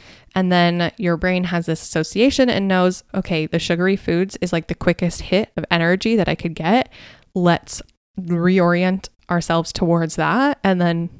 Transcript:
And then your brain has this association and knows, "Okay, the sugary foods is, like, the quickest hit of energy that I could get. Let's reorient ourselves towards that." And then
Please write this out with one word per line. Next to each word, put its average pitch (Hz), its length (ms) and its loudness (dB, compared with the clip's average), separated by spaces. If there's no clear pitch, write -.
And 185 160 2
then 175 460 2
your 170 200 0
brain 180 280 -2
has 170 200 -4
this 160 160 -4
association 247 680 2
and 196 180 0
knows, 185 360 2
"Okay, 170 320 -2
the 165 140 -2
sugary 180 360 0
foods 180 460 -2
is, 180 120 -2
like, 165 140 -4
the - 80 -6
quickest - 460 -2
hit - 360 -2
of 156 140 -4
energy 180 440 2
that 196 140 0
I 156 60 -2
could 165 200 -6
get. 208 340 0
Let's 175 480 0
reorient 180 920 0
ourselves 170 440 -2
towards 165 420 0
that." 226 480 0
And 185 160 2
then 170 300 0